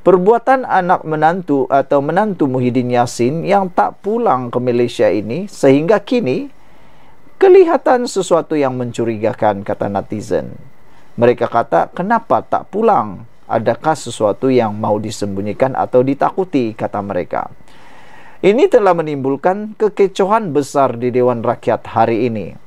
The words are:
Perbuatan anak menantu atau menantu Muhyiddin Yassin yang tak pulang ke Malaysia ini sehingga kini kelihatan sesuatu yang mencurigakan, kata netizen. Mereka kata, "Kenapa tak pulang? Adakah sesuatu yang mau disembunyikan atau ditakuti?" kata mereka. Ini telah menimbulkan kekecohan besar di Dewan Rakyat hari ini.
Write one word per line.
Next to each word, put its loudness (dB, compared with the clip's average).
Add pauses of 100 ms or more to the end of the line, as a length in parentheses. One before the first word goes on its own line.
Perbuatan 4
anak 0
menantu 0
atau 2
menantu 0
Muhyiddin 0
Yassin 0
yang 0
tak -2
pulang 0
ke -4
Malaysia 0
ini -4
sehingga 2
kini -2 (880)
kelihatan 6
sesuatu 0
yang 0
mencurigakan, -2
kata -4
netizen. -4 (640)
Mereka 2
kata, 0
"Kenapa -2
tak -6
pulang? -2 (160)
Adakah -2
sesuatu -2
yang 2
mau -2
disembunyikan -4
atau 2
ditakuti?" -2
kata -6
mereka. -6 (880)
Ini 4
telah 4
menimbulkan -4
kekecohan 0
besar 0
di -2
Dewan 0
Rakyat -2
hari 2
ini. -6 (100)